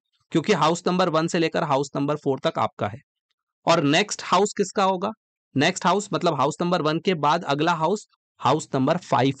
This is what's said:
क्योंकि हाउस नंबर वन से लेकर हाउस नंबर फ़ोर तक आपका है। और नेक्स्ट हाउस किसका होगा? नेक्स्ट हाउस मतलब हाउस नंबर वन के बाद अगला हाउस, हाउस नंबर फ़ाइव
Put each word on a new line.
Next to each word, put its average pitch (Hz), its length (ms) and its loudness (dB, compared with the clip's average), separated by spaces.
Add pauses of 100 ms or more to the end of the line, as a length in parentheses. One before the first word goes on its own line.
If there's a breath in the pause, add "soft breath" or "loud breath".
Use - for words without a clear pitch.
(320)
क्योंकि 170 220 2
हाउस 160 340 2
नंबर 180 220 2
वन 160 180 0
से 175 120 -2
लेकर 165 240 0
हाउस 143 320 0
नंबर 147 200 -2
फ़ोर 135 240 -2
तक 160 200 -2
आपका 110 280 -4
है। 98 120 -10 (640)
और 165 180 4
नेक्स्ट 165 420 0
हाउस 196 320 2
किसका 202 260 -2
होगा? 190 260 0 (480)
नेक्स्ट 175 280 0
हाउस 196 280 0
मतलब 160 200 0
हाउस 139 280 0
नंबर 175 200 0
वन 156 180 0
के 190 140 -2
बाद 156 300 0
अगला 147 300 0
हाउस, 165 340 -2 (320)
हाउस 143 360 0
नंबर 139 220 2
फ़ाइव 131 440 0